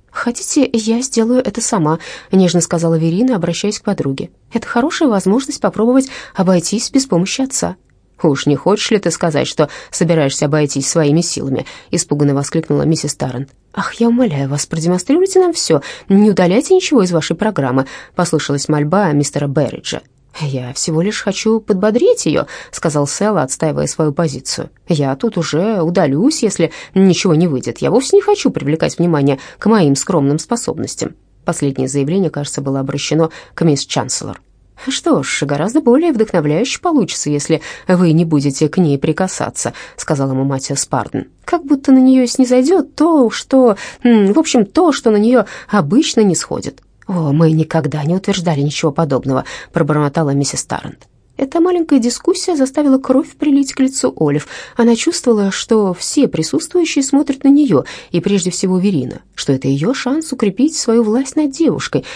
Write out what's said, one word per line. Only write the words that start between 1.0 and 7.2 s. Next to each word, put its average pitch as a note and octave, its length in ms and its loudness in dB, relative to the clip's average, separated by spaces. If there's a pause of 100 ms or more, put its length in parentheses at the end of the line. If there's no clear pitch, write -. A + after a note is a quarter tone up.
сделаю A#3+ 380 0
это A#3 200 -6
сама», E3 380 0 (340)
нежно F3+ 280 4
сказала E3 360 0
Верина, F3+ 400 0
обращаясь F3 420 -4
к - 60 -18
подруге. C#3+ 460 -4 (220)
«Это A#3 140 -4
хорошая D4 420 0
возможность G#3+ 520 0
попробовать A#3+ 480 2 (260)
обойтись F#3 560 0
без C4+ 160 0
помощи F#3+ 360 -2